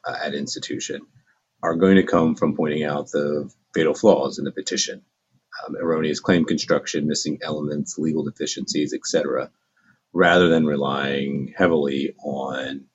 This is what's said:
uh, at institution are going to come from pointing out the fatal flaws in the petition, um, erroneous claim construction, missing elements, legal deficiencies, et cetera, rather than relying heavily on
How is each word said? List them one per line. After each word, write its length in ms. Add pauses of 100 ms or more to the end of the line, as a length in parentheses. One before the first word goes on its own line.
uh, 180
at 100
institution 680 (600)
are 140
going 220
to 60
come 300
from 220
pointing 280
out 280
the 400 (240)
fatal 180
flaws 460
in 60
the 60
petition, 520 (600)
um, 120
erroneous 440
claim 240
construction, 640
missing 360
elements, 560
legal 240
deficiencies, 680
et 120
cetera, 460 (600)
rather 380
than 160
relying 920
heavily 680
on 720